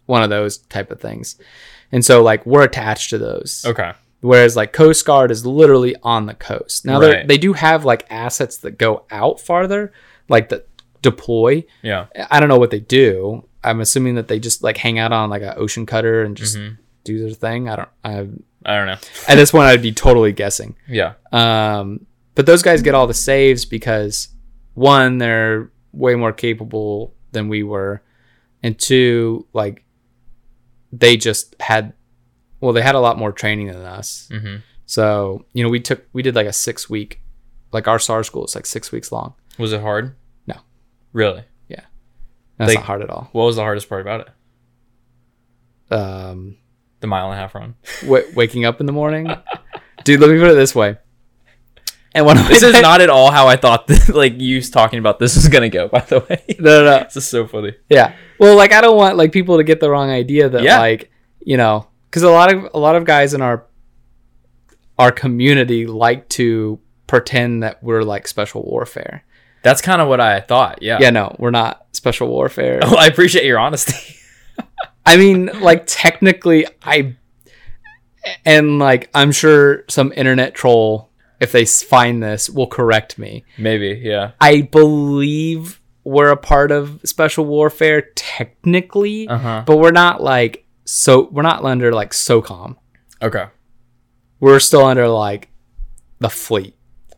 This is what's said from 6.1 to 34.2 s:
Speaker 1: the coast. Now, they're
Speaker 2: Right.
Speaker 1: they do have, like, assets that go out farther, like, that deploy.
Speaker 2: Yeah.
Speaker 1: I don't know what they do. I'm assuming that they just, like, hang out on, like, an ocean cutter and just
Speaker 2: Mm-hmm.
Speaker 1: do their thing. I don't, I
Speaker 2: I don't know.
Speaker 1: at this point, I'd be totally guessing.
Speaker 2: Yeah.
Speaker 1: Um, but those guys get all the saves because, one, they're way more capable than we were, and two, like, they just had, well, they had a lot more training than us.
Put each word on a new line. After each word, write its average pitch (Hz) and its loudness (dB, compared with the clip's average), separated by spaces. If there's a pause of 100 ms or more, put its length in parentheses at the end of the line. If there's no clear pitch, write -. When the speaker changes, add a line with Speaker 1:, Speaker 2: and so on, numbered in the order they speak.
Speaker 1:
the 107 -16
coast. - -12
Now, 131 -2
they're 156 6
Speaker 2:
Right. 147 -8
Speaker 1:
they 143 2
do 190 -2
have, 160 0
like, 117 0
assets 117 -10
that - -16
go 110 -2
out 110 -4
farther, 196 -6 (360)
like, 113 0
that - -12 (360)
deploy. 120 -2 (180)
Speaker 2:
Yeah. 101 -8 (240)
Speaker 1:
I 143 2
don't 147 2
know 131 4
what 123 2
they 107 -6
do. 107 -2 (180)
I'm 113 -4
assuming 123 -4
that 117 -8
they 110 -6
just, 113 -8
like, 110 -4
hang 117 -6
out 113 -4
on, 110 -4
like, 101 -10
an 98 -14
ocean 110 -10
cutter 113 -2
and 104 -8
just 107 -8
Speaker 2:
Mm-hmm. 104 -16 (280)
Speaker 1:
do 110 -10
their 110 -10
thing. 113 -10
I 107 -10
don't, 101 -12 (140)
I 101 -10 (380)
Speaker 2:
I 104 -4
don't 101 -4
know. 95 -10 (300)
Speaker 1:
at 143 6
this 147 6
point, 151 4
I'd 123 4
be 113 -6
totally 117 2
guessing. 104 -8 (140)
Speaker 2:
Yeah. 98 -6 (180)
Speaker 1:
Um, 107 -4 (300)
but 135 0
those 170 4
guys 170 2
get 135 0
all 127 2
the 117 -8
saves 135 0
because, 110 -8 (440)
one, 131 2
they're 113 -4 (240)
way 127 -2
more 113 -4
capable 110 -8 (200)
than 107 -8
we 107 -6
were, 101 -10 (600)
and 117 -8
two, 117 -2
like, 107 -8 (1080)
they 120 4
just 110 -6
had, 110 -4 (640)
well, 123 -2
they 117 0
had 135 0
a 135 0
lot 120 0
more 107 -8
training 104 -8
than 90 -16
us. 92 -18